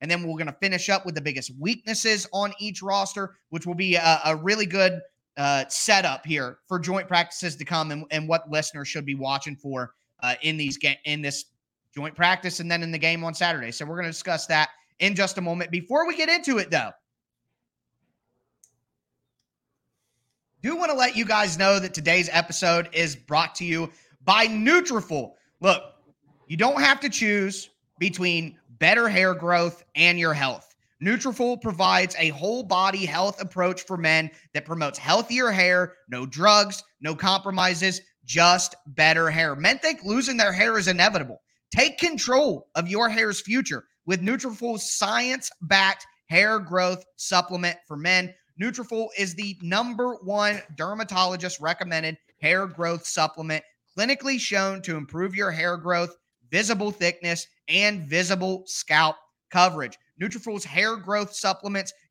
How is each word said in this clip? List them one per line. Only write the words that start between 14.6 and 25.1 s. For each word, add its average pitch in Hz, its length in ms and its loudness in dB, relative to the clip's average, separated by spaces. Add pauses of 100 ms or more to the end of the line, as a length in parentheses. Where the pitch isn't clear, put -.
in 196 160 2
just 190 240 0
a - 20 -4
moment. 170 300 -4
Before 220 360 0
we 339 80 -2
get 320 140 0
into 330 300 2
it, 170 120 -2
though, 127 200 0 (3750)
do 311 140 -4
wanna 330 160 0
let 254 240 2
you 226 80 0
guys 208 320 0
know 196 220 4
that 185 160 -6
today's 165 380 2
episode 170 600 2
is 160 240 -2
brought 156 380 0
to 180 100 -10
you 165 260 -2 (340)
by 214 220 6
Nutrafol. 220 840 2 (280)